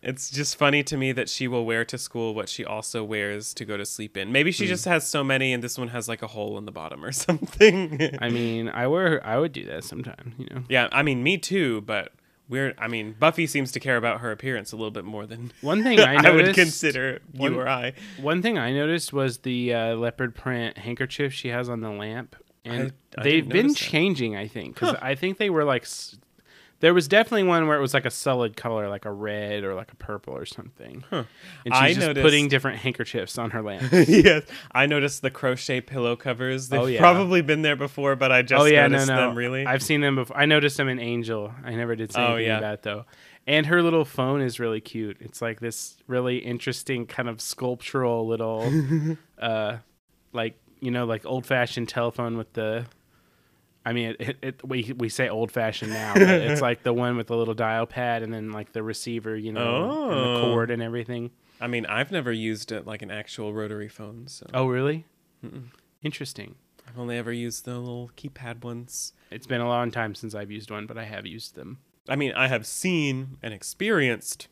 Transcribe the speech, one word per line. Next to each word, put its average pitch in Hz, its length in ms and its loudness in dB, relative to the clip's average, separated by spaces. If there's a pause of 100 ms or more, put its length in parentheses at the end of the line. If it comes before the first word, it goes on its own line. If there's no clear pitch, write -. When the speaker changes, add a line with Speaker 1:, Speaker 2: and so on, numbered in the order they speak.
Speaker 1:
It's 135 280 -8
just 143 240 -4
funny 143 300 4
to 147 120 -4
me 131 140 -2
that 123 180 -4
she - 180 -4
will 120 160 -2
wear 113 220 -2
to 127 120 -12
school 113 360 -6
what 104 160 -6
she - 160 -8
also 110 380 -6
wears 104 500 -6
to 117 120 -10
go 101 120 -6
to 101 80 -6
sleep - 320 -10
in. 98 140 -4
Maybe 147 200 4
she 196 140 -2
Speaker 2:
Hmm. 185 40 0
Speaker 1:
just 180 160 -2
has 170 220 0
so 143 160 0
many, 135 300 2
and 120 100 -4
this 120 140 -8
one 120 120 -6
has, 117 180 -6
like, 113 160 -6
a 110 40 -8
hole 104 300 -6
in 104 80 -10
the 101 60 -12
bottom 80 340 -12
or 117 60 -6
<laughs> - 160 -4
something. 160 920 4
Speaker 2:
I 117 100 -2
mean, 117 400 -2
I 123 180 -2
wear, 165 380 2
I 110 120 0
would 156 140 0
do 131 140 -10
that 78 180 -10
sometime, - 560 -12
you - 120 -10
know? 127 180 -10
Speaker 1:
Yeah, 127 220 2
I 139 120 2
mean, 135 180 0
me 170 160 2
too, 147 440 0
but 104 300 -6 (380)
we're, 131 300 -2
I 110 80 -4
mean, 110 320 -6
Buffy 160 260 4
seems 139 280 -2
to 143 60 -4
care 135 160 0
about 113 260 0
her 120 100 -6
appearance 110 400 -6
a 110 40 -12
little 110 160 -6
bit 104 140 -10
more 107 220 -10
than 117 240 -14 (100)
Speaker 2:
One 185 220 2
thing 233 160 8
I 143 160 10
Speaker 1:
<laughs> 147 120 10
I 180 40 12
would 165 160 8
Speaker 2:
noticed, 190 80 4
Speaker 1:
consider 143 680 2 (120)
you 131 60 -14
Speaker 2:
one, 135 140 0
Speaker 1:
or 127 160 -2
I. 123 240 -2 (260)
Speaker 2:
one 156 220 0
thing 220 160 0
I 123 160 0
noticed 156 400 -2
was 135 260 0
the, 123 320 -2
uh, 117 240 0
leopard 117 380 -4
print 120 460 -6
handkerchief 131 520 -4
she 131 180 -8
has 120 200 -4
on 117 120 -6
the 110 100 -8
lamp. 110 440 -10 (300)
And 127 260 -4 (260)
Speaker 1:
I, - 40 -8
I - 20 -6
Speaker 2:
they've 143 100 4 (100)
Speaker 1:
didn't 139 100 -6
Speaker 2:
been 220 140 4
Speaker 1:
notice 294 120 2
that. - 60 -4
Speaker 2:
changing, 151 500 0
I 101 120 -8
think, 90 300 -12
'cause 349 140 0
Speaker 1:
Huh. 220 80 -2
Speaker 2:
I 135 140 -4
think 180 240 -4
they 208 140 0
were, 156 120 2
like, 135 200 2
s-, - 340 -14 (640)
there 165 160 6
was 160 120 4
definitely 208 360 4
one 170 240 4
where 151 100 4
it 139 40 0
was, 135 140 -2
like, 131 100 2
a 117 60 -2
solid 123 440 0
color, 110 340 -4
like 101 160 -8
a 107 60 -6
red 104 520 -4
or, 98 100 -4
like, 95 180 -10
a - 40 -20
purple - 400 -10
or 65 100 -8
something. - 640 -16
Speaker 1:
Huh. 151 140 -4 (420)
Speaker 2:
And 123 80 0
she's 131 80 8
Speaker 1:
I 135 80 8
Speaker 2:
just 180 120 2
Speaker 1:
noticed 147 220 2
Speaker 2:
putting 147 260 8
different 131 300 2
handkerchiefs 117 600 -4
on 113 120 -4
her 113 120 -4
lamp. 107 280 -4
Speaker 1:
<laughs> 175 160 10
Yes. 160 360 8 (280)
I 131 160 4
noticed 143 360 0
the 135 80 0
crochet 127 500 -2
pillow 120 340 -2
covers. 127 540 -4
They've 135 120 2
Speaker 2:
Oh, 127 40 4
yeah. 123 140 2
Speaker 1:
probably 180 420 8
been 151 220 2
there 147 120 2
before, 139 400 0
but 131 160 2
I 127 120 8
just 131 180 6
Speaker 2:
Oh, 147 40 10
yeah, 147 220 10
no, 139 60 6
Speaker 1:
noticed 135 160 4
Speaker 2:
no. 131 60 4 (140)
Speaker 1:
them, 120 80 -4
really. 127 280 -2
Speaker 2:
I've 131 180 2
seen 147 180 2
them 139 140 4
before. 127 220 -2
I 143 80 6
noticed 147 320 4
them 139 100 2
in 127 120 -2
Angel. 117 520 -4 (120)
I 123 120 -8
never 117 200 -2
did 110 180 -6
say 123 80 0
Speaker 1:
Oh, 120 140 2
Speaker 2:
anything 113 120 0
Speaker 1:
yeah. 110 120 2
Speaker 2:
about 107 160 -4
it, - 80 -16
though. 104 220 -6 (420)
And 151 200 4
her 175 140 4
little 165 240 4
phone 139 360 0
is 123 180 -4
really 113 220 -2
cute. 107 380 -8
It's, - 220 -14
like, 113 180 -4
this - 380 -8 (100)
really 127 300 0
interesting 120 720 -4
kind 123 220 -4
of 113 120 -10
sculptural 123 880 -2
little, 113 440 -2 (520)
Speaker 1:
<laughs> - 160 -20
Speaker 2:
uh, 110 380 -2 (560)
like, 113 240 -4 (220)
you 131 100 -4
know, 123 160 0
like, 113 220 -4
old-fashioned 123 600 0
telephone 117 500 -2
with 110 140 -10
the, 113 340 -2 (1000)
I 117 80 -2
mean, 117 160 -2
it, 117 120 -8
it, 127 200 -6
it, 131 260 -10
we, 127 300 -4
we 117 120 -2
say 127 200 -2
old-fashioned 110 600 -2
now, 107 240 -4
but 196 80 6
it's 151 380 4
Speaker 1:
<laughs> 123 80 2
Speaker 2:
like 120 120 -4
the 127 120 -2
one 123 240 0
with 113 100 -4
the 117 100 -2
little 113 160 0
dial 113 320 0
pad 117 380 -4
and 110 100 -8
then, 110 180 -8
like, 107 220 -12
the 113 80 -6
receiver, 110 560 -6
you 110 140 -8
know, 120 400 -2 (180)
and - 20 0
the 160 40 0
Speaker 1:
Oh. 123 260 2
Speaker 2:
cord 117 300 2
and 117 100 -2
everything. 120 480 -6 (300)
Speaker 1:
I 117 80 -6
mean, 120 180 -4
I've 123 260 -4
never 139 200 -2
used 110 400 -4
it, 107 160 -8
like, 107 160 -12
an 95 80 -12
actual 107 420 -10
rotary 107 360 -8
phone, 113 380 -18
so. - 280 -18
Speaker 2:
Oh, 131 120 4
really? 139 380 0 (400)
Speaker 1:
Mm-mm. 127 200 -16 (360)
Speaker 2:
Interesting. 135 540 -10 (320)
Speaker 1:
I've 117 100 -18
only 120 200 -8
ever 117 140 -6
used 120 340 -8
the 123 120 -10
little 120 400 -10
keypad 120 460 -14
ones. 120 500 -12 (160)
Speaker 2:
It's 113 180 -14
been 123 140 0
a 120 60 0
long 120 240 0
time 110 240 -4
since 110 180 -12
I've 104 180 -10
used 104 200 -14
one, 107 160 -10
but 113 100 -14
I 113 60 -12
have 104 240 -12
used 110 280 -14
them. 90 220 -16 (320)
Speaker 1:
I 135 60 -2
mean, 139 180 -2
I 131 140 0
have 120 180 -2
seen 139 800 -2
and 110 100 -8
experienced 143 1000 -2